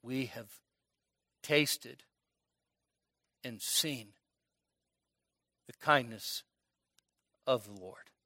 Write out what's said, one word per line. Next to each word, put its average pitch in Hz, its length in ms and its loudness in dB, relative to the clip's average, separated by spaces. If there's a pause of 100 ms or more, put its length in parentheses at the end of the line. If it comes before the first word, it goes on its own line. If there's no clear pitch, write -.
We 127 240 -2
have 113 220 -10 (920)
tasted - 640 2 (1400)
and 117 160 -8
seen 127 480 0 (1600)
the - 140 -18
kindness 120 600 2 (1040)
of 123 180 2
the 101 160 -14
Lord. - 300 -14 (160)